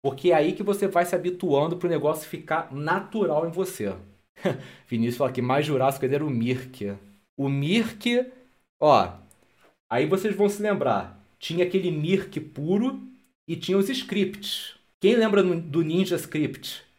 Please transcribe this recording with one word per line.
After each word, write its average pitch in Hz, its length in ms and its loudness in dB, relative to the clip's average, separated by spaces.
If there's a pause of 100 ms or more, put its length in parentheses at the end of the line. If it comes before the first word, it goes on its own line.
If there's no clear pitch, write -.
Porque 143 280 2
é - 20 8
aí 156 200 4
que - 100 -8
você 196 240 0
vai 175 180 2
se 175 80 -2
habituando 170 640 0
pro 170 120 -2
negócio 156 380 0
ficar - 460 -4
natural 165 760 -2
em 165 40 -4
você. 170 420 -4 (500)
<laughs> - 440 -6
Vinícius 117 300 0
fala 131 140 0
que 127 100 -4
mais 131 240 2
jurássico 135 400 0
era 143 200 0
o 151 40 -2
Mirk. 117 680 -4 (420)
O 139 100 -2
Mirk, 220 800 0 (540)
ó, 110 340 6 (720)
aí 131 200 0
vocês 190 280 0
vão 208 140 4
se 208 120 -4
lembrar, 131 580 0 (200)
tinha 175 260 0
aquele 180 240 0
Mirk 160 500 0
puro 202 600 -2 (460)
e 165 80 -4
tinha 185 220 0
os 196 120 2
scripts. - 840 -4 (240)
Quem 214 160 6
lembra 214 260 4
no, 180 180 2
do 165 220 -2
Ninja 175 340 0
Script? - 680 -4 (160)